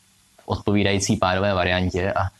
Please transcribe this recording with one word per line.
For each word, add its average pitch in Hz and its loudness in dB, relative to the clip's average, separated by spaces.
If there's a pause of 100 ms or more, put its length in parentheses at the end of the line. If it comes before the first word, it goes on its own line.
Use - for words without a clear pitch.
(380)
v - -20
odpovídající 101 0
párové 95 0
variantě 92 0
a 95 -2 (120)